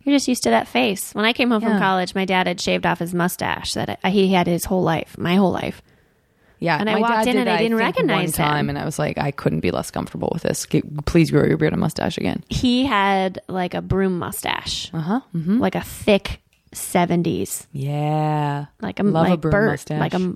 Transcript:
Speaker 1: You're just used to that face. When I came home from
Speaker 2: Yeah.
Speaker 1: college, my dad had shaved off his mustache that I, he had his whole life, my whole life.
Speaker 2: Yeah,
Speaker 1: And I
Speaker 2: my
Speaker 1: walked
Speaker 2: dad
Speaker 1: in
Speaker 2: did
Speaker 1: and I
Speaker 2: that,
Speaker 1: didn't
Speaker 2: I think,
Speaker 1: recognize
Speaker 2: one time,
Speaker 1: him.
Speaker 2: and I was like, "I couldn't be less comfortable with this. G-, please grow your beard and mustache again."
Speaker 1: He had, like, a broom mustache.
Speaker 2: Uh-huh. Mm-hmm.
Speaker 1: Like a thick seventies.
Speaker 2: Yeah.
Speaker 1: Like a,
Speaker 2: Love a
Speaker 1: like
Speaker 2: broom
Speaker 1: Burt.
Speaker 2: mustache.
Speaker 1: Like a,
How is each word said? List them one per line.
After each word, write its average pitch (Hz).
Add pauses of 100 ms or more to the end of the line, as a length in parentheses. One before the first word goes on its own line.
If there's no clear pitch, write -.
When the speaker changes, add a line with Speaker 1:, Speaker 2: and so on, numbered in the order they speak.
Speaker 1:
You're 285
just 269
used 247
to 233
that 226
face. 233
When 208
I 233
came 247
home 220
from 226
Speaker 2:
Yeah. 208
Speaker 1:
college, 185
my 190
dad 185
had 180
shaved 180
off 170
his 175
mustache -
that -
I, 185
he 190
had 175
his 170
whole 185
life, 165
my 170
whole 196
life. - (800)
Speaker 2:
Yeah, 160
Speaker 1:
And 208
I 214
Speaker 2:
my 214
Speaker 1:
walked 233
Speaker 2:
dad 220
Speaker 1:
in 247
Speaker 2:
did 202
Speaker 1:
and -
I -
Speaker 2:
that, 170
Speaker 1:
didn't 226
Speaker 2:
I - (160)
think, -
Speaker 1:
recognize 190
Speaker 2:
one 160
time, 147
Speaker 1:
him. 143
Speaker 2:
and 143
I 147
was 156
like, 151
"I 143
couldn't -
be 87
less -
comfortable -
with -
this. -
G-, - (220)
please 160
grow 143
your 160
beard 156
and 175
mustache -
again." -
Speaker 1:
He 254
had, 196
like, 180
a 175
broom 185
mustache. -
Speaker 2:
Uh-huh. 170 (140)
Mm-hmm. 170
Speaker 1:
Like -
a 175
thick - (320)
seventies. 170
Speaker 2:
Yeah. 147 (140)
Speaker 1:
Like -
a, -
Speaker 2:
Love 170
a 185
Speaker 1:
like 170
Speaker 2:
broom 185
Speaker 1:
Burt. 208
Speaker 2:
mustache. 151
Speaker 1:
Like 156
a, 180 (180)